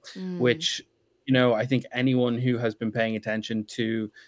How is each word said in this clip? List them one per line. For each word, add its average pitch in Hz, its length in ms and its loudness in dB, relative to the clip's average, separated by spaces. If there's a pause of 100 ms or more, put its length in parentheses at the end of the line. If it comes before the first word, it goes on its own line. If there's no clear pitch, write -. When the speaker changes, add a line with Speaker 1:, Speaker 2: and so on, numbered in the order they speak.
(160)
Speaker 1:
Mm. 185 240 -6
Speaker 2:
which, 123 420 0 (440)
you 131 80 2
know, 127 200 6
I 110 120 0
think 127 260 0
anyone 123 460 2
who 123 200 2
has 117 160 -2
been 113 160 -4
paying 113 280 0
attention 110 480 -4
to 113 440 -4 (180)